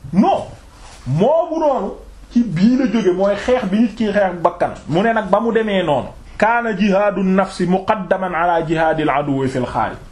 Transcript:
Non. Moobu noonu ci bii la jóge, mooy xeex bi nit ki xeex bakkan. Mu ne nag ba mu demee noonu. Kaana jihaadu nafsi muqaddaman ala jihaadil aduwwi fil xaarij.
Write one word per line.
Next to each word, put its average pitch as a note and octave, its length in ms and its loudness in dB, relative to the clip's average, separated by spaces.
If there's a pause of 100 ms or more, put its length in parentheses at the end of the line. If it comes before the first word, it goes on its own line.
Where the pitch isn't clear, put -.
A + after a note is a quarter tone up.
(140)
Non. C4 320 2 (600)
Moobu D#4 520 2
noonu C4 320 0 (400)
ci A#3+ 120 2
bii G#3+ 340 2
la C4+ 140 0
jóge, F#3 240 2
mooy G3 200 0
xeex B3 360 -2
bi G#3 80 0
nit A#3+ 160 0
ki G#3+ 160 -2
xeex F#3 300 0
bakkan. D#3+ 320 -2 (140)
Mu D#3+ 160 0
ne A3+ 100 2
nag G3+ 160 -2
ba G3+ 100 4
mu A3+ 140 -2
demee G#3 300 0
noonu. C3 240 -2 (300)
Kaana A3+ 400 0
jihaadu G3 460 0
nafsi F#3+ 420 0
muqaddaman F#3 720 0
ala E3+ 320 2
jihaadil D#3 420 0
aduwwi C3+ 380 0
fil B2+ 180 -2
xaarij. A2 320 -4 (140)